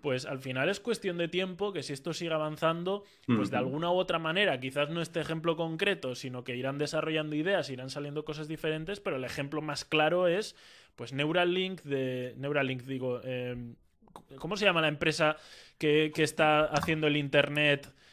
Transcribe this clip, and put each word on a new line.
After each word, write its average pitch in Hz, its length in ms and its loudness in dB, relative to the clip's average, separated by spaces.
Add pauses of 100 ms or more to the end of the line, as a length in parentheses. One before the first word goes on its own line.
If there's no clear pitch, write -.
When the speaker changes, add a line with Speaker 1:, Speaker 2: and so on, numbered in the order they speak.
Speaker 1:
pues 127 240 -2
al 139 140 -6
final 131 300 -2
es 202 100 -2
cuestión 190 400 -4
de 170 80 0
tiempo 185 440 -2
que 160 120 -6
si 147 100 -6
esto 139 200 -6
sigue 165 200 -4
avanzando, 165 680 0 (240)
pues, 104 240 2
de 131 60 0
Speaker 2:
Ujú. 123 80 0
Speaker 1:
alguna 156 260 -2
u 180 60 2
otra 180 200 0
manera, 165 420 2
quizás 139 300 -2
no 170 140 -2
este 170 160 -6
ejemplo 160 360 0
concreto, 165 600 -2
sino 127 280 -10
que 123 120 -6
irán 135 240 -2
desarrollando 156 560 -2
ideas, 156 340 0
irán 127 220 -8
saliendo 147 340 -6
cosas 151 220 -8
diferentes, 160 520 -4
pero 165 180 -4
el 131 60 -4
ejemplo 143 380 -6
más 151 240 -6
claro 160 420 4
es, 185 280 0 (400)
pues, 120 180 -12
Neuralink 175 680 0
de... 127 540 -4
Neuralink, 135 480 0
digo, 127 380 -4
em, 123 520 -8 (640)
¿cómo 185 180 -6
se 202 80 2
llama 175 160 6
la 156 60 4
empresa 151 500 2 (400)
que, 151 340 4
que 160 120 2
está 156 420 6
haciendo 151 400 2
el 147 120 4
internet, 143 760 4 (200)